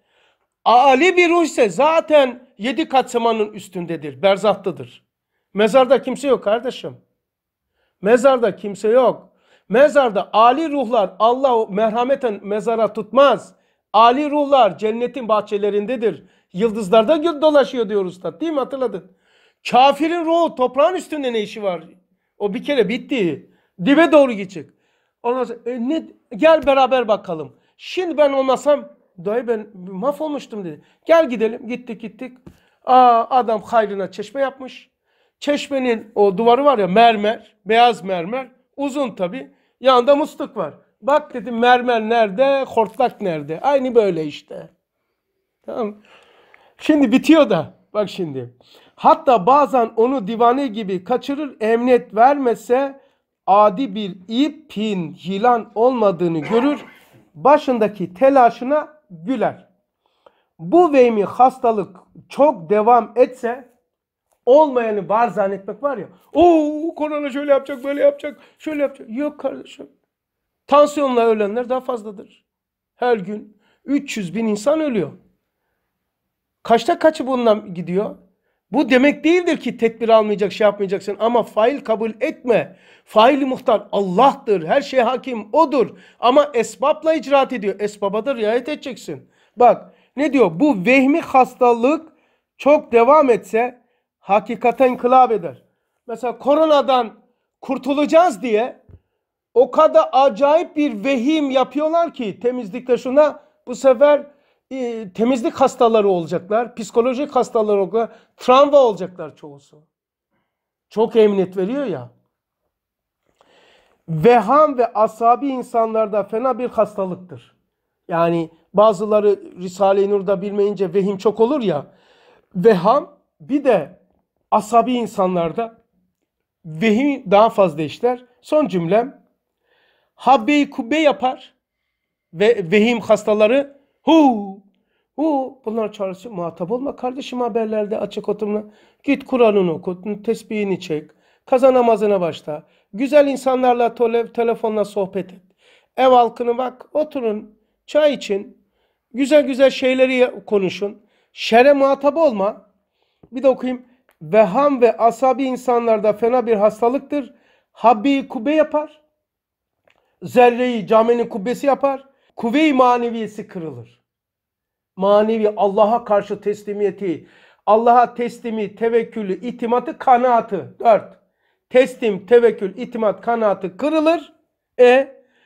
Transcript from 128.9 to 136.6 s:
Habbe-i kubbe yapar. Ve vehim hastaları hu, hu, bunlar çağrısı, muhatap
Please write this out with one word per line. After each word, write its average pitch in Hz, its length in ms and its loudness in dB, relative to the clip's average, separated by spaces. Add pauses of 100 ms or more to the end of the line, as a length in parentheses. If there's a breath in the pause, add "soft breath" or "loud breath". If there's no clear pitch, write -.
Habbe-i 277 560 2
kubbe 269 280 -4
yapar. 277 560 -2 (800)
Ve 202 360 0
vehim 214 300 2
hastaları 214 840 0 (180)
hu, 254 600 2 (540)
hu, 269 480 -4
bunlar 220 280 -6
çağrısı, 196 380 -10
muhatap 170 400 -10